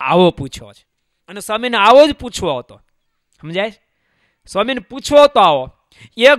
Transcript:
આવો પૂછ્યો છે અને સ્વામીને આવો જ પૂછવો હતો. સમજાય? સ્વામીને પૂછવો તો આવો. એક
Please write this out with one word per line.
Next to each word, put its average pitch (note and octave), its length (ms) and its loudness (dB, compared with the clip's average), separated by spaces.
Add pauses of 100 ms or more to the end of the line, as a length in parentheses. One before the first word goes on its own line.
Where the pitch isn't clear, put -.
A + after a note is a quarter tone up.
આવો F3 300 2
પૂછ્યો B2+ 420 -12
છે - 120 -20 (440)
અને G3 120 -18
સ્વામીને A3+ 380 -6
આવો A#3 280 6
જ D4 60 -2
પૂછવો F3+ 460 -10
હતો. G#2+ 180 -18 (640)
સમજાય? F#3 320 -8 (760)
સ્વામીને A#3+ 320 -6
પૂછવો C#4+ 460 2
તો C#4+ 140 -2
આવો. D3 240 2 (520)
એક B3+ 220 2